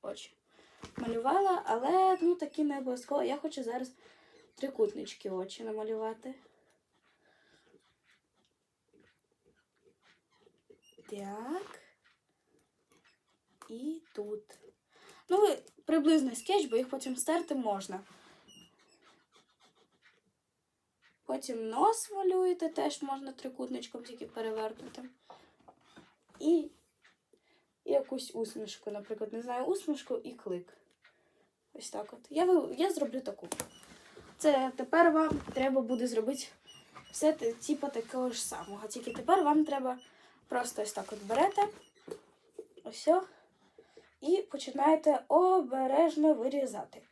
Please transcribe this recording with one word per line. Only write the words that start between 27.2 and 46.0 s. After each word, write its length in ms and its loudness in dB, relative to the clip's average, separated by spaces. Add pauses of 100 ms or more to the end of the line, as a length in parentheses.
якусь 500 -2
усмішку, 560 -8
наприклад, 420 -8
не 100 -8
знаю, 220 -4
усмішку 520 -4
і 160 -10
клик. 460 -10 (960)
Ось 160 -14
так 220 -10
от. 80 -20 (100)
Я 140 2
ви-, 340 4
я 140 2
зроблю 280 -2
таку. 280 -12 (920)
Це 380 4
тепер 340 6
вам 300 2 (140)
треба 260 2
буде 260 -2
зробити 400 -2 (640)
все 220 2
те-, 200 -2
типу 360 -4
такого 420 -4
ж 140 -6
самого. 440 -10
Тільки 240 -10
тепер 300 4
вам 220 6
треба 340 -2 (500)
просто 340 -4
ось 100 -6
так 200 -8
от 100 -12
берете, 460 2 (1160)
ось 240 -6
о, 140 6 (1000)
і 160 2
починаєте 920 2
обережно 1040 4